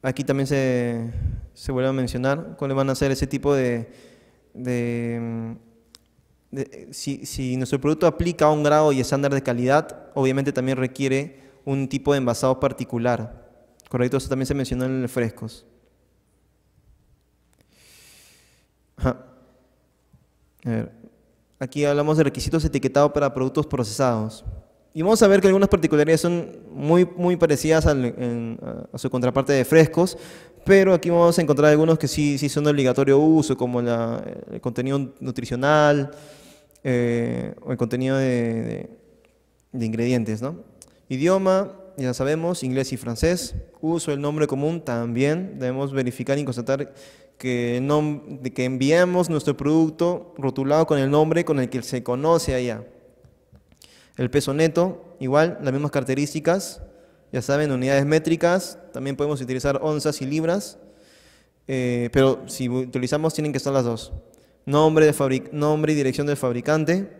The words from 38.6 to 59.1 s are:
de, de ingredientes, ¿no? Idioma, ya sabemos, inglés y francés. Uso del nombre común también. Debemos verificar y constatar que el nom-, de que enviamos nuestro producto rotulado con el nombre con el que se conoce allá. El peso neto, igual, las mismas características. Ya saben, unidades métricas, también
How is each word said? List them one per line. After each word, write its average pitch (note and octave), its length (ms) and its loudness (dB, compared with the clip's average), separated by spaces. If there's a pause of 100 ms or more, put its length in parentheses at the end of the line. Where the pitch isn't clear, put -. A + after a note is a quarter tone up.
de, A2 260 -8 (840)
de A#2 140 -6
ingredientes, A2+ 560 -2
¿no? D#3+ 220 -10 (460)
Idioma, F#3+ 640 0 (240)
ya B2+ 180 -4
sabemos, D#3+ 480 -2
inglés C3 280 -4
y B2+ 60 -6
francés. D#3+ 560 -2 (260)
Uso D#3+ 300 -4
del C#3+ 120 -4
nombre D3 260 0
común D3 340 -2
también. C3+ 800 -2
Debemos C3+ 340 -4
verificar C3 460 -2
y D3 40 -4
constatar C3 500 -4 (440)
que A#2+ 400 -2
el B2+ 60 -2
nom-, D3 580 -2
de B2+ 100 -6
que B2+ 140 -4
enviamos E3 640 2
nuestro D3 260 -2
producto D#3+ 840 0
rotulado C#3 480 0
con D3+ 100 2
el C3+ 140 2
nombre D#3+ 340 4
con D3 140 0
el B2 100 -2
que B2 140 -6
se B2 180 -6
conoce C#3+ 540 0
allá. B2 280 -4 (1300)
El B2+ 140 -4
peso C#3 200 0
neto, E3 680 0
igual, D3 420 0
las C#3 100 -2
mismas C#3+ 200 -2
características. D3 880 -2 (500)
Ya B2+ 100 -4
saben, C#3+ 300 0
unidades C3+ 340 0
métricas, E3 760 0 (120)
también C3+ 240 -8